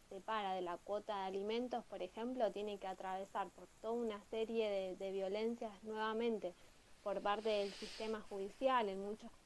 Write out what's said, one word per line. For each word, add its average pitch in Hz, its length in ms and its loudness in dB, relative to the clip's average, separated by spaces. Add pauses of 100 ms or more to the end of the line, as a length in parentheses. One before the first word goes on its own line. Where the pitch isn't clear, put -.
se 196 80 -10
separa 196 380 0
de 185 80 0
la 175 160 0
cuota 208 420 -2
de - 60 0
alimentos, 220 580 0
por - 180 -8
ejemplo, 226 480 2
tiene 202 280 -2
que 196 100 -6
atravesar 190 640 -2
por 180 180 -16 (120)
toda 226 140 -2
una 226 300 0
serie 226 440 2
de, 190 280 0
de 190 160 -2
violencias 214 600 0 (120)
nuevamente 220 680 0 (520)
por 196 180 2
parte 208 260 2
del 202 240 4
sistema 220 500 -4
judicial, 214 640 2
en 190 140 -2
muchos 214 280 -6 (160)